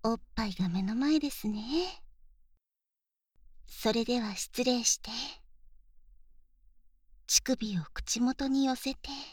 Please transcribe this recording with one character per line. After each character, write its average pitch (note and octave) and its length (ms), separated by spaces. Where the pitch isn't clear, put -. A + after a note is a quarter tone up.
お A3+ 100
っ A3+ 80
ぱ A3+ 100
い G3 80
が F3+ 160
目 F#3 120
の G#3 140
前 D4 240
で D4 100
す - 180
ね。 B3 560
そ - 240
れ A3+ 140
で A#3+ 160
は G#3 140
失 - 280
礼 B3 200
し - 160
て。 A3 120
乳 - 160
首 A3 340
を D#3+ 60
口 - 280
元 C4 260
に C4+ 180
寄 C4 120
せ - 180
て。 - 140